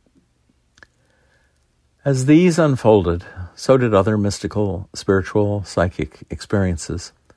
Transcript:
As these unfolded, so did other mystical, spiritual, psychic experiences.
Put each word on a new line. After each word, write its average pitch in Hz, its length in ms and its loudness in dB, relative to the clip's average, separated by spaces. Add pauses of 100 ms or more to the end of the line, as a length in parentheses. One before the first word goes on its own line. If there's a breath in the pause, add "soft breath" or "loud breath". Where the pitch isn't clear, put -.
(2000 soft breath)
As 131 220 -2
these 160 320 4
unfolded, 107 680 2 (300 loud breath)
so - 220 2
did 123 180 0
other 104 240 2
mystical, 101 720 -4
spiritual, 101 720 -2
psychic - 680 -6
experiences. 90 800 -6 (240 soft breath)